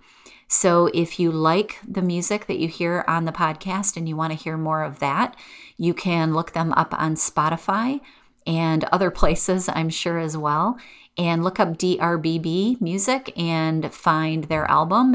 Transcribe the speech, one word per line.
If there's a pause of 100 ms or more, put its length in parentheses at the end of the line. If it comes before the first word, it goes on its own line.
(480)
So
if
you
like
the
music
that
you
hear
on
the
podcast
and
you
want
to
hear
more
of
that, (400)
you
can
look
them
up
on
Spotify (480)
and
other
places,
I'm
sure,
as
well, (400)
and
look
up
D
R
B
B
music
and
find
their
album